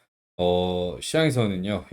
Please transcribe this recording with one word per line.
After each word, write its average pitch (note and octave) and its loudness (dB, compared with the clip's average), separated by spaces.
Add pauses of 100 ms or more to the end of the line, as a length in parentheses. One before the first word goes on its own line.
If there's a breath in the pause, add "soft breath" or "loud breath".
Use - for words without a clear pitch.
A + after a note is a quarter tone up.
(360 soft breath)
어, F2+ 0
시장에서는요, G#2 0